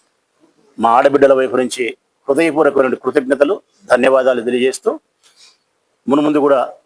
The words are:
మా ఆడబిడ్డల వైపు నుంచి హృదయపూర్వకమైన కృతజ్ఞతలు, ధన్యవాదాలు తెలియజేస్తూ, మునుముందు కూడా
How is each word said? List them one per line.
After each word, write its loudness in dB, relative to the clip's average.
మా 0
ఆడబిడ్డల 4
వైపు 0
నుంచి -4
హృదయపూర్వకమైన 0
కృతజ్ఞతలు, -2
ధన్యవాదాలు 2
తెలియజేస్తూ, -4
మునుముందు 0
కూడా 0